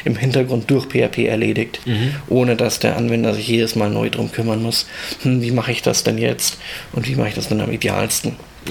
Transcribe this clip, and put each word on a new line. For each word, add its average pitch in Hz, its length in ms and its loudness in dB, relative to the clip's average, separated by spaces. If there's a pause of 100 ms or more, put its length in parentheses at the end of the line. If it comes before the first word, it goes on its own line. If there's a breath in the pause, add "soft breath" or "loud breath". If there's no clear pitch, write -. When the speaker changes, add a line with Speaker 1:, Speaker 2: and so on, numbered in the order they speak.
Speaker 1:
im 120 100 2
Hintergrund 127 560 2
durch 131 180 2
P 120 140 2
H 120 60 2
P 117 180 0
erledigt, 113 580 0
Speaker 2:
Mhm. 123 300 0 (140)
Speaker 1:
ohne 123 260 4
dass 117 240 0
der 113 180 2
Anwender 117 380 2
sich 107 120 -4
jedes 113 280 2
Mal 104 160 2
neu 110 180 0
drum 110 220 -2
kümmern 113 320 0
muss, 117 240 -2 (340 loud breath)
„Hm, 127 220 2
wie 120 80 0
mache 123 200 2
ich 113 120 -4
das - 200 2
denn 110 140 2
jetzt 120 400 -2 (360 loud breath)
und 117 140 -2
wie 135 60 -2
mache 117 160 0
ich 107 60 -6
das - 140 -4
denn 110 120 0
am 107 100 -2
idealsten?“ 101 640 -2 (340)